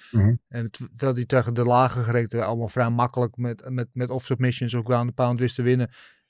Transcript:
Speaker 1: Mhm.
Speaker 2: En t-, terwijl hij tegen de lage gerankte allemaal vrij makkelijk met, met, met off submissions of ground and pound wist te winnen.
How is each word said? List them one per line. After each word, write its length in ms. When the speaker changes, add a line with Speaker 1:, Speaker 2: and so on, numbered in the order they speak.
Speaker 1:
Mhm. 220
Speaker 2:
En 240
t-, 60
terwijl 200
hij 100
tegen 280
de 120
lage 380
gerankte 400
allemaal 240
vrij 220
makkelijk 480
met, 320
met, 240
met 160
off 160
submissions 480
of 120
ground 200
and 100
pound 240
wist 160
te 60
winnen. 280